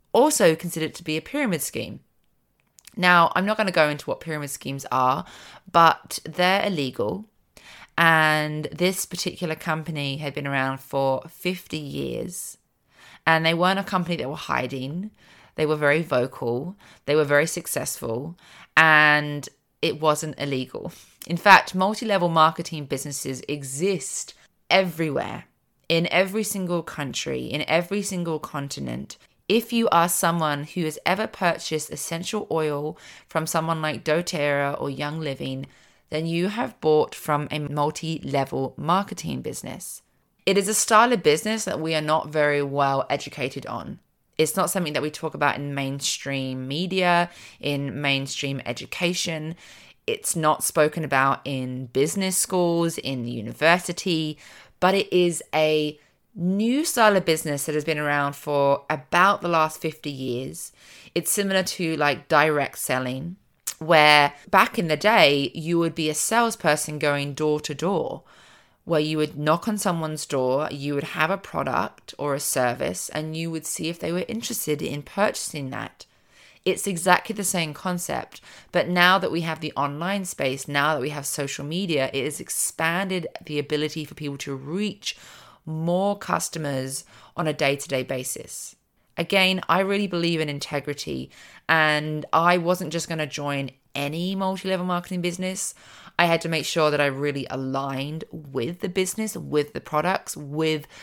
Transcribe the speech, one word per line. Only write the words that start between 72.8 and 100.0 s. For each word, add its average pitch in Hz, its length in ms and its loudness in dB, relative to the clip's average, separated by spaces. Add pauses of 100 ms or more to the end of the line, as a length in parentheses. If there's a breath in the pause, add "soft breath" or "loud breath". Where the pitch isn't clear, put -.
and 156 260 -6
you 165 160 -4
would 160 140 -6
see 160 240 -6
if 170 100 -8
they 165 120 -4
were 175 160 -2
interested 180 540 -4
in 147 200 -6
purchasing - 720 -4
that. 110 340 -10 (580 soft breath)
It's - 240 -2
exactly 180 460 0
the 202 100 -6
same 165 300 -2
concept, 175 680 -6 (300 loud breath)
but - 160 2
now 180 320 6
that 180 120 -2
we 170 100 -2
have 160 180 -4
the 160 160 -8
online 165 500 -4
space, 135 420 -4
now 143 260 2
that 143 80 -2
we 139 80 -4
have 147 160 -8
social 139 400 -6
media, 156 480 -2
it 135 100 -2
has 151 160 -6
expanded 180 880 -4 (180)
the 151 140 -2
ability 151 460 -2
for - 100 -18
people 143 240 -8
to 139 160 -8
reach 165 600 -6 (480 loud breath)
more 175 520 0
customers 143 880 -4 (300 loud breath)
on 160 120 -2
a 151 60 0
day-to-day 139 500 0
basis. - 720 -10 (420)
Again, 185 520 2
I 175 100 6
really 196 280 0
believe 170 320 0
in 156 100 -2
integrity, 143 800 -6 (360 loud breath)
and 151 640 2
I 175 240 4
wasn't 175 360 -2
just 165 160 -6
gonna 156 180 -4
join 143 440 -4 (220)
any 165 420 -4
multi-level 190 500 -2
marketing 180 360 -4
business. 185 520 -4 (440 loud breath)
I 175 80 6
had 165 160 4
to 170 80 -4
make 156 160 0
sure 151 260 2
that 147 100 2
I 143 40 4
really 139 440 -2
aligned 135 800 -4
with 143 480 -6
the 196 100 -4
business, 190 480 -2
with 147 360 -2
the 147 80 -6
products, 160 540 -2